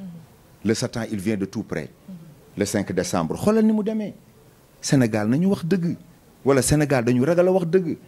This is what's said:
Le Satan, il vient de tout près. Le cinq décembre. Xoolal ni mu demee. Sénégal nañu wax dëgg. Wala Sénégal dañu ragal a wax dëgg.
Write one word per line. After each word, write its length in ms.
Le 100
Satan, 360
il 80
vient 200
de 80
tout 160
près. 260
Le 100
cinq 260
décembre. 460
Xoolal 260
ni 80
mu 100
demee. 300
Sénégal 480
nañu 200
wax 160
dëgg. 320
Wala 180
Sénégal 420
dañu 200
ragal 240
a 40
wax 140
dëgg. 300